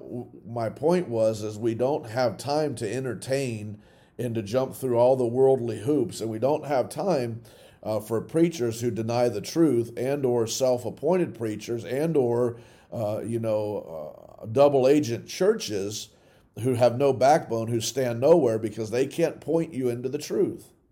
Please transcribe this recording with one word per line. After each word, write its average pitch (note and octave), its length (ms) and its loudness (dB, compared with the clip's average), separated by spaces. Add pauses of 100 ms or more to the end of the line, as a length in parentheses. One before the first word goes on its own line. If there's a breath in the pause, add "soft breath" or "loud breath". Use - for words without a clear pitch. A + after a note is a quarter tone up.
w-, A#2 260 -12 (180)
my A2+ 240 -4
point D#3+ 380 0
was, A2 340 0
is G#2+ 160 -8
we A#2 160 0
don't B2 340 -2
have A#2 280 -2
time C#3+ 400 -2
to A2+ 140 -4
entertain A#2 880 -6 (400 soft breath)
and A#2+ 160 -4
to A2+ 80 -4
jump B2+ 320 -2
through B2 220 -2
all B2+ 200 6
the B2+ 100 0
worldly A#2+ 540 2
hoops, A2+ 400 -2
and A2+ 100 -4
we A2 80 -6
don't C#3+ 280 0
have B2+ 220 0
time, B2+ 540 -2 (400 loud breath)
uh, G#2+ 180 -2
for A2 200 -2
preachers A#2+ 600 0
who A#2+ 100 -2
deny A#2 380 0
the G#2 120 -4
truth B2+ 560 2
and C#3 280 -2
or A#2+ 220 2
self-appointed B2+ 880 0
preachers A2+ 480 -6
and D3 320 -2
or, A#2+ 400 2 (360 loud breath)
uh, G#2+ 320 -2
you A#2 160 -4
know, G#2 760 -4 (260)
uh, - 60 -14
double C3+ 400 6
agent B2 400 2
churches A2 840 -2 (540 soft breath)
who B2+ 120 2
have A#2 240 4
no C#3 140 4
backbone, A#2 560 2
who A#2 120 0
stand A#2+ 400 -4
nowhere C3+ 380 6
because G#2+ 320 -6
they B2 160 0
can't D#3+ 340 -4
point E3 320 -2
you B2+ 160 -2
into A#2+ 200 -4
the C#3 100 -6
truth. - 520 -4 (220)